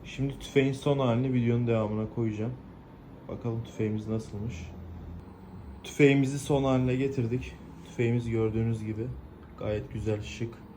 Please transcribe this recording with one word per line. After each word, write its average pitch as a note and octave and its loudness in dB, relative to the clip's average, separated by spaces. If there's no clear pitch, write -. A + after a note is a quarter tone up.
Şimdi C3+ -4
tüfeğin C3+ 4
son C#3 2
halini B2+ 4
videonun A#2+ 4
devamına A2 2
koyacağım. A2+ 0
Bakalım A#2 -4
tüfeğimiz G#2+ -2
nasılmış. A2 -4
Tüfeğimizi C#3 6
son C#3 2
haline B2+ 4
getirdik. B2+ 0
Tüfeğimiz A#2 2
gördüğünüz A2+ 2
gibi A2 -4
gayet G#2+ -4
güzel, G#2+ 0
şık. - -8